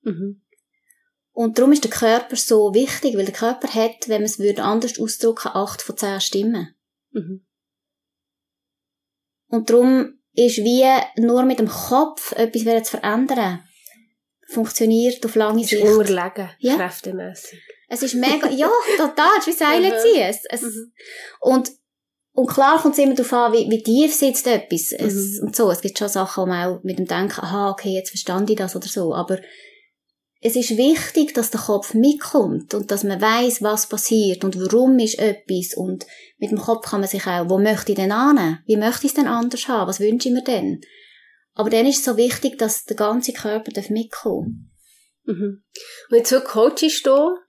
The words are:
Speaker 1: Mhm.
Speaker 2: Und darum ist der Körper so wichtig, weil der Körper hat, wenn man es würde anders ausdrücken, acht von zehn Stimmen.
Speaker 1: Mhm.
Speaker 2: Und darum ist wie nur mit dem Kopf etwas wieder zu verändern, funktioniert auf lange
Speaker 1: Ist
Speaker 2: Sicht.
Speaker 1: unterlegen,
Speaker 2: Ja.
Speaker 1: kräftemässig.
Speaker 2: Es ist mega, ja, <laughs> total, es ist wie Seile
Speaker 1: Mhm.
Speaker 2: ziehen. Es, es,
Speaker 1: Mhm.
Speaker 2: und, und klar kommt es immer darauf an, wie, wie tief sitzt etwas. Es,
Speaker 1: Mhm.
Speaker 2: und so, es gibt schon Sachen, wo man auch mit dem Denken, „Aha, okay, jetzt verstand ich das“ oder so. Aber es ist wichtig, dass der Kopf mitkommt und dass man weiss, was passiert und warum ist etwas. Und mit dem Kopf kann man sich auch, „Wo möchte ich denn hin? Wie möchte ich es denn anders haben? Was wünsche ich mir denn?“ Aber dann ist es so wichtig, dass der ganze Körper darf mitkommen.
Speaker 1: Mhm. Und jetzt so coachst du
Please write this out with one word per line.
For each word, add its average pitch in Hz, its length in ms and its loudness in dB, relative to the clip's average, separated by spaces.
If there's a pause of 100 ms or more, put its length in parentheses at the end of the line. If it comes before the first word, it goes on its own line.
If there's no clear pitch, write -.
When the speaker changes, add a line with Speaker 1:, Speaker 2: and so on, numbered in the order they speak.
Speaker 1:
Mhm. 196 380 -8 (920)
Speaker 2:
Und 226 240 -2
darum 262 140 6
ist 294 120 4
der 226 60 -2
Körper 233 460 0
so 208 380 2
wichtig, 262 420 0
weil 196 80 0
der 196 100 -6
Körper 240 380 -4
hat, 220 360 -2
wenn 214 140 0
man - 20 0
es 208 160 -6
würde 202 240 0
anders 226 340 -2
ausdrücken, 226 560 -2
acht 202 260 -4
von - 160 -12
zehn 98 240 -6
Stimmen. 196 540 -4 (380)
Speaker 1:
Mhm. 190 340 -10 (2000)
Speaker 2:
Und 220 220 -2
darum 247 480 4 (160)
ist 233 240 2
wie 240 260 4 (360)
nur 240 240 2
mit 262 140 2
dem 220 100 2
Kopf - 640 -2
etwas 226 300 -2
wieder 226 200 2
zu 226 160 -8
verändern, 214 640 -2 (840)
funktioniert 226 760 0
auf 226 100 -6
lange 220 280 2
Speaker 1:
Ist 226 80 -4
Speaker 2:
Sicht. 208 140 2
Speaker 1:
unterlegen, 196 760 2
Speaker 2:
Ja. 262 180 0
Speaker 1:
kräftemässig. 185 840 -8 (280)
Speaker 2:
Es 240 140 -6
ist 247 120 -4
mega, 277 360 0
ja, 285 200 2 (140)
<laughs> 403 120 2
total, 320 420 4
es - 80 -2
ist 330 80 -2
wie - 40 -6
Seile 339 320 4
Speaker 1:
Mhm. 453 100 0
Speaker 2:
ziehen. 453 280 6
Es, 220 200 -4
es, 240 140 -6
Speaker 1:
Mhm. 226 300 -10 (480)
Speaker 2:
und, 254 300 2 (640)
und 254 160 2
klar 285 320 4
kommt 302 180 2
es 285 60 6
immer 269 100 4
darauf 254 200 0
an, 240 180 2
wie, 226 180 2
wie 220 120 0
tief 285 320 4
sitzt 262 320 0
etwas. 202 460 -2
Es, 196 480 -4
Speaker 1:
Mhm. 214 80 -4
Speaker 2:
und - 80 -8
so, 214 140 4
es 175 100 -2
gibt - 180 -6
schon 208 100 -4
Sachen, 190 340 -4
wo 185 40 0
man 180 200 -2
auch 180 160 -6
mit 190 160 -6
dem 185 80 -2
Denken, 180 340 -4
„Aha, 196 300 -2
okay, 196 200 -6
jetzt 190 200 -4
verstand 190 400 -4
ich 214 60 2
das“ 185 180 -6
oder 180 140 -8
so. 170 260 -4
Aber 185 240 -4 (1040)
es 226 120 0
ist 233 200 -2
wichtig, 302 580 2
dass 233 180 -2
der 220 80 -4
Kopf 208 340 -4
mitkommt 226 800 2
und 208 160 -6
dass 202 140 -2
man 196 160 -2
weiss, 233 420 2
was 214 260 -2
passiert 208 540 0
und 185 160 -2
warum 240 400 4
ist 220 220 -2
etwas. 196 560 -2
Und 185 280 -8 (340)
mit 208 120 -6
dem 214 80 -2
Kopf 226 320 -4
kann 202 100 -2
man 196 80 -4
sich 190 180 -6
auch, 175 220 -2
„Wo 190 100 2
möchte 208 340 2
ich 196 40 0
denn 196 160 0
hin? 226 540 2
Wie 220 100 2
möchte 226 300 -2
ich 277 60 0
es - 20 -8
denn 285 140 2
anders 240 400 -4
haben? 220 200 -2
Was 190 120 -6
wünsche 226 280 0
ich 240 60 2
mir 254 80 -2
denn?“ 190 380 -2 (720)
Aber 214 140 -2
dann 226 180 2
ist 277 120 2
es - 80 -4
so 240 100 0
wichtig, 247 420 0
dass 214 280 -2
der 214 100 -6
ganze 233 380 -2
Körper 214 380 -6
darf 196 180 -8
mitkommen. 214 800 -6 (540)
Speaker 1:
Mhm. 202 360 -6 (480)
Und 233 60 4
jetzt 233 140 4
so 254 100 4
coachst 294 640 0
du 294 300 2 (120)